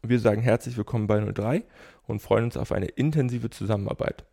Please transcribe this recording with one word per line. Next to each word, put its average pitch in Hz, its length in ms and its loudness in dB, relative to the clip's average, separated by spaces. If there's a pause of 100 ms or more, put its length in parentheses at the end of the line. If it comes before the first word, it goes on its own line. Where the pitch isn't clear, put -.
Wir 117 160 4
sagen 107 220 4
herzlich 120 360 2
willkommen 107 300 -2
bei 104 120 4
Null 104 140 -2
drei 123 300 -2 (420)
und 107 160 -4
freuen 110 240 2
uns 120 120 -4
auf - 160 -4
eine 101 140 -2
intensive 123 640 0
Zusammenarbeit. - 840 -4